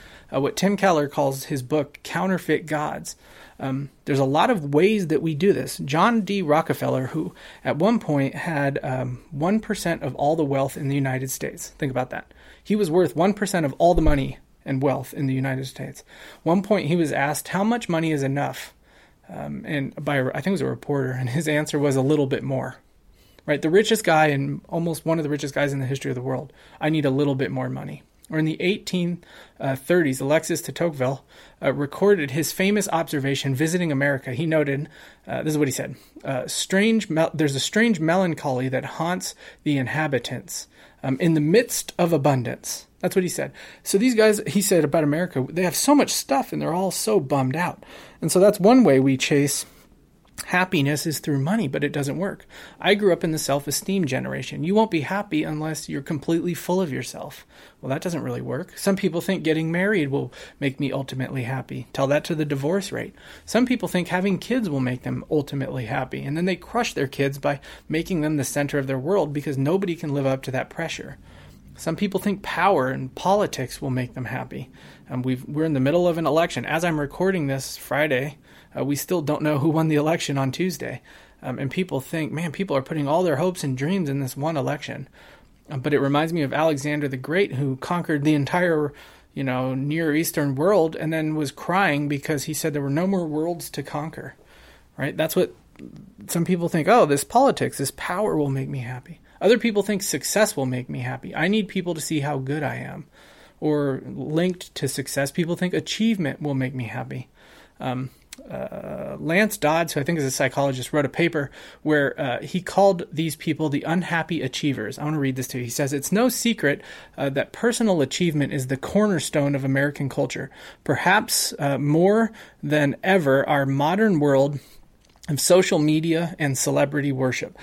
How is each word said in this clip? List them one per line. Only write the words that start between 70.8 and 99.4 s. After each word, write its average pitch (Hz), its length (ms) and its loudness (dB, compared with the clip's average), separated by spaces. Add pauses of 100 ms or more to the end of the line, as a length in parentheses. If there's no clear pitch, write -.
Some 170 200 -4
people 196 240 -2
think 202 220 -2
power 165 460 2
and 131 260 -6
politics 180 640 0
will 143 100 -4
make 127 240 -2
them 127 120 -8
happy. 131 440 -10 (380)
Um, 127 140 -4
we've, 127 240 -2
we're 147 180 -2
in 160 80 0
the 135 80 2
middle 170 280 4
of 165 100 0
an 160 80 -2
election. 160 400 2
As 160 180 0
I'm 160 160 0
recording 175 460 0
this 135 320 -4
Friday, 139 580 0 (400)
uh, 135 80 -2
we 143 120 0
still 170 260 -2
don't 143 200 -2
know 151 160 2
who 147 120 2
won 160 180 2
the 151 80 2
election 151 400 0
on 135 160 0
Tuesday. 170 480 -4 (420)
Um, 131 160 -6
and 135 120 -4
people 180 300 -2
think, 160 320 -6
"Man, 160 200 -4
people 185 240 -2
are 131 60 0
putting 147 260 -4
all 160 140 2
their 160 140 2
hopes 180 280 -2
and 131 140 -2
dreams 160 320 0
in 139 100 -2
this 131 160 -6
one 151 220 -2
election." 135 500 -6 (640)
Um, 143 100 -6
but 147 140 0
it 135 60 4
reminds 147 340 2
me 165 80 0
of 170 100 -2
Alexander 147 560 0
the 131 80 -6
Great, 151 380 -2
who 131 220 0
conquered 160 480 -2
the 151 100 6
entire, 151 580 2 (400)
you - 100 -6
know, 131 320 -2
Near 147 400 0
Eastern 151 400 0
world 165 400 4
and 156 180 -4
then 156 220 0
was 151 160 -2
crying 156 580 0
because 147 360 -2
he 156 100 -6
said 147 200 -2
there 147 80 -2
were 139 80 -2
no 165 160 2
more 185 200 0
worlds 156 440 -4
to - 120 -8
conquer, - 520 -8 (640)
right? 143 180 -4
That's 156 180 0
what 180 200 2 (720)
some 170 160 0
people 170 240 2
think, 151 200 2
"Oh, 220 180 8
this 143 180 2
politics, - 540 2
this 135 180 -2
power 185 400 -2
will 147 140 0
make 135 180 -4
me 139 120 -6
happy." 123 400 -10 (200)